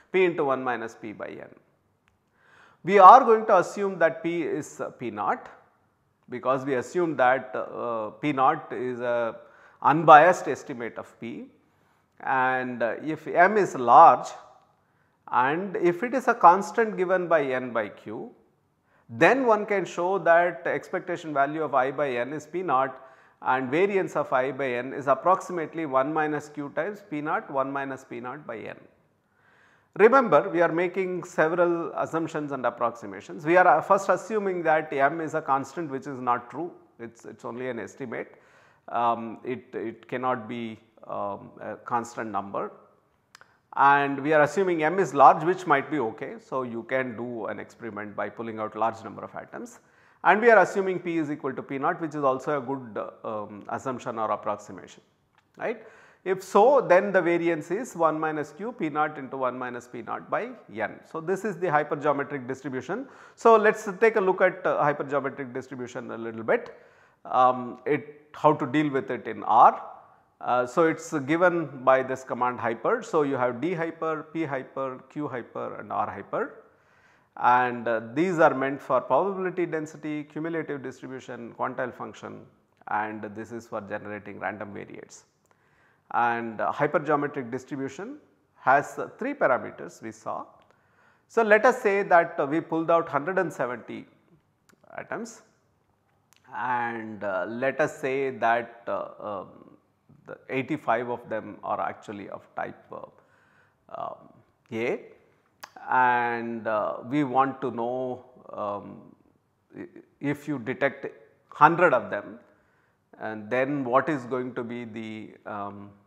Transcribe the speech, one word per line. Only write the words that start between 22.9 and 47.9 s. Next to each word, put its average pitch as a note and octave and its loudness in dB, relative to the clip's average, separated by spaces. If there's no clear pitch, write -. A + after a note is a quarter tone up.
and C3 -2
variance F3+ 0
of D3 -4
I C3 0
by C3 -4
N B2 -6
is C3 -8
approximately E3 0
one C3+ 0
minus D3+ -4
Q C#3+ -10
times G3+ -6
P D3 -8
naught, E3+ -6
one C3+ -2
minus C#3 -8
P A#2+ -14
naught C3 -12
by A2+ -10
N. G#2 -12
Remember, G#3 6
we E3+ 2
are E3 4
making F3+ -2
several E3+ 0
assumptions D3+ -4
and C3 -6
approximations. A#2 -6
We E3+ 6
are, F3+ 8
uh, D#3 6
first G3 2
assuming F#3 -2
that D#3+ 0
M E3 2
is D#3 -6
a D#3 -2
constant, C#3 -4
which C3+ -8
is C3+ -10
not A#2+ -2
true, E3 -10
it's, A#2 -16
it's A2+ -18
only B2 -8
an A#2 -6
estimate. A#2+ -10
Um, A2+ -2
it, B2 -10
it A2+ -10
cannot B2 -4
be, A2+ -10
um, G2+ -8
a G#2+ -12
constant A#2 -6
number, G2+ -6
and C#3 4
we D3+ 2
are D3+ 8
assuming F3 2
M E3 2
is D3 0
large, D#3 10
which F#3 -2
might C#3 2
be D3+ -2
okay. C3 -6
So, C3 -6
you A#2 -8
can B2+ -4
do A#2 -8
an G#2 -8
experiment G#2 -12